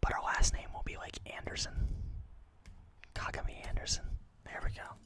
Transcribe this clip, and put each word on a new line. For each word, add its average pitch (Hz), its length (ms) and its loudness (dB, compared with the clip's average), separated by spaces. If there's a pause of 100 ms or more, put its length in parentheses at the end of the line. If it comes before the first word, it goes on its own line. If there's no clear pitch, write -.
but - 140 4
our - 80 0
last - 320 6
name - 180 -2
will - 120 -4
be, - 120 -2
like, - 220 -8 (180)
Anderson. - 360 -2 (1400)
Kagami - 540 -2
Anderson. - 360 2 (400)
There - 200 -8
we - 100 8
go. - 80 -6 (240)